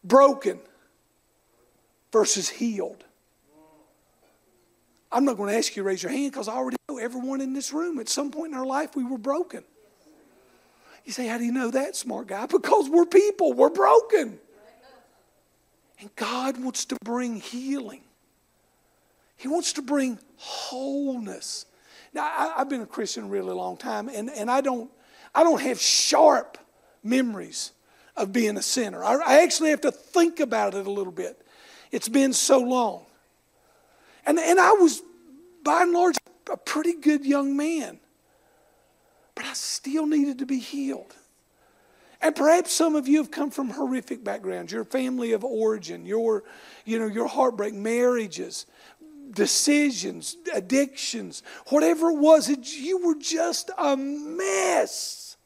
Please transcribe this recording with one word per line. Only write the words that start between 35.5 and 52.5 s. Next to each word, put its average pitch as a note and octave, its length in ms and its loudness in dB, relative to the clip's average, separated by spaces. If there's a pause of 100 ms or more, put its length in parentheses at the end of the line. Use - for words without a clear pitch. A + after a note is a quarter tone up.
by D#4 180 4
and F4 100 4
large, F4 240 4 (320)
a - 80 -4
pretty D#4+ 360 -2
good C#4+ 340 2
young C#4 300 2
man. D4 420 -4 (1400)
But - 120 -12
I C4+ 80 -10
still D4+ 520 -4
needed C#4+ 320 2
to C4+ 80 -6
be C4 140 -2
healed. - 560 -8 (1040)
And D#4 140 2
perhaps E4 380 4
some D#4+ 240 2
of C4+ 100 -2
you D4 120 6
have D4 120 -2
come D4 220 -6
from C4 180 -6
horrific B3+ 540 -6
backgrounds, F#3 480 -8
your A3 120 -6
family B3+ 480 -4
of G#3+ 120 -2
origin, G#3+ 600 -2
your, G#3+ 380 0 (420)
you A3+ 140 -4
know, A3 80 -2
your G#3+ 220 -4
heartbreak, A3 460 0
marriages, A3 920 -4 (640)
decisions, G#3 1080 0 (160)
addictions, A3 920 -4 (240)
whatever D#4+ 420 4
it D4+ 80 0
was, D4+ 300 8
it, C#4+ 280 -4